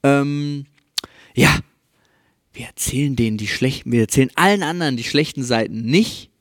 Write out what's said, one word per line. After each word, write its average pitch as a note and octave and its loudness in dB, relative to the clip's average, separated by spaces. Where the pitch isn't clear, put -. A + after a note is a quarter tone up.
ähm, C#3+ 0
ja, - 4
wir A#2 -14
erzählen C#3 -4
denen A2+ 0
die G#2 -6
schlechten, B2+ -2
wir A#2+ 4
erzählen B2+ 2
allen G3 4
anderen D#3 -2
die A#2 -6
schlechten C#3+ -2
Seiten A2+ -2
nicht D#3+ 0